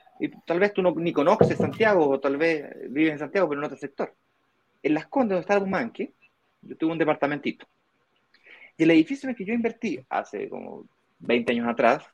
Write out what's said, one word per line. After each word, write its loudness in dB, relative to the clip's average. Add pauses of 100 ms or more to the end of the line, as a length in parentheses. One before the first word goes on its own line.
(200)
Y -4
tal -6
vez 2
tú -2
no, 2
ni -4
conoces 4
Santiago, 2
o 2
tal -2
vez 0 (240)
vives 2
en -8
Santiago, 0
pero -4
en -4
otro -10
sector. -10 (720)
En 4
Las -2
Condes, 2
donde 0
está 2
el 6
Bumanque, -4 (500)
yo -16
tuve 0
un -4
departamentito. -2 (1080)
Y 0
el 6
edificio 2
en -6
el -8
que -10
yo -4
invertí -4
hace -6
como -14 (340)
veinte 0
años -2
atrás, 2